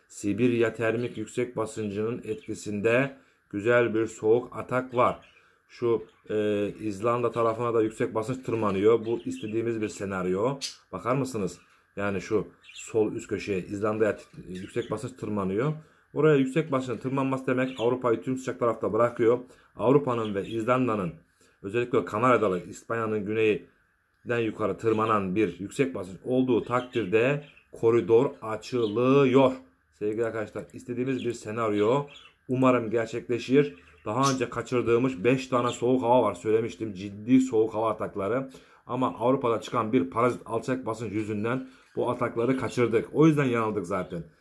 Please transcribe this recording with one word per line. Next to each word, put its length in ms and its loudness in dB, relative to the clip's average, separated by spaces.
Sibirya 640 0
termik 440 -2
yüksek 380 -6
basıncının 680 -4
etkisinde 920 -2
güzel 440 2
bir 120 2
soğuk 500 2
atak 380 -4
var. 420 0
Şu, 340 0
e, 380 0
İzlanda 500 -2
tarafına 440 0
da 80 4
yüksek 320 -2
basınç 320 -4
tırmanıyor. 580 4
Bu 200 -2
istediğimiz 580 -4
bir 60 -2
senaryo. 680 -2
Bakar 240 -2
mısınız? 420 -4
Yani 240 -2
şu 280 0
sol 380 0
üst 160 -10
köşeye 320 -4
İzlanda'ya 560 0
t-, 80 -20
yüksek 420 -8
basınç 300 -6
tırmanıyor. 520 -2
Oraya 220 6
yüksek 360 0
basıncın 300 -2
tırmanması 440 -2
demek 340 0
Avrupa'yı 420 2
tüm 140 -2
sıcak 240 -6
tarafta 320 0
bırakıyor. 460 4
Avrupa'nın 580 2
ve 120 -2
İzlanda'nın 680 0
özellikle 420 0
Kanada'da 540 2
İspanya'nın 640 -6
güneyinden 1160 -2
yukarı 400 -2
tırmanan 580 2
bir 240 0
yüksek 340 -2
basınç 300 -10
olduğu 400 2
takdirde 800 0
koridor 580 4
açılıyor. 1080 2
Sevgili 260 -2
arkadaşlar 480 -6
istediğimiz 520 -4
bir 80 -2
senaryo 760 0
umarım 420 2
gerçekleşir. 840 0
Daha 280 0
önce 180 -2
kaçırdığımız 720 0
beş 220 2
tane 240 0
soğuk 320 0
hava 200 6
var. 120 2
Söylemiştim 600 -2
ciddi 460 2
soğuk 340 2
hava 160 0
atakları. 600 -4
Ama 320 -2
Avrupa'da 420 2
çıkan 320 -2
bir 180 2
parazit 360 0
alçak 400 -4
basınç 260 -6
yüzünden 560 -4
bu 140 -2
atakları 460 -2
kaçırdık. 560 0
O 140 6
yüzden 180 4
yanıldık 420 0
zaten. 380 -4